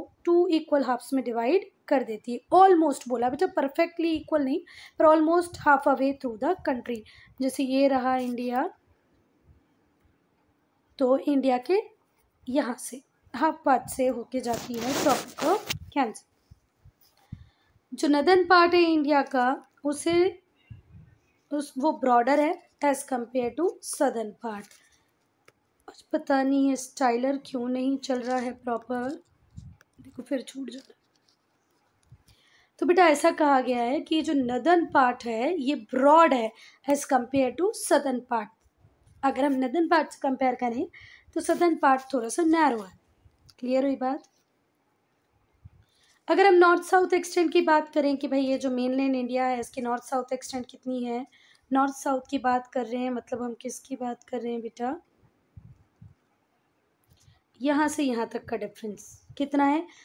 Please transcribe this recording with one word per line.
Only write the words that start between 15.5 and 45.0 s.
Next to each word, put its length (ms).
Cancer। 280
जो 160
northern 400
पार्ट 260
है 80
इंडिया 420
का, 220
उसे, 580
उस, 260
वो 160
ब्रॉडर 460
है 140
as 200
compare 480
to 140
southern 440
part। 240
आज 140
पता 300
नहीं 260
है 80
स्टाइलर 600
क्यों 220
नहीं 300
चल 220
रहा 180
है 160
प्रॉपर, 540
देखो 220
फिर 200
छूट 280
जाता 180
है। 60
तो 60
बेटा, 200
ऐसा 260
कहा 280
गया 220
है 180
कि 220
जो 120
northern 600
पार्ट 300
है 340
ये 160
ब्रॉड 480
है 160
as 220
compare 460
to 260
southern 400
part। 220
अगर 220
हम 160
northern 300
पार्ट 200
से 120
कंपेयर 320
करें 320
तो 60
southern 380
पार्ट 320
थोड़ा 160
सा 160
नैरो 380
है। 100
क्लियर 260
हुई 120
बात? 260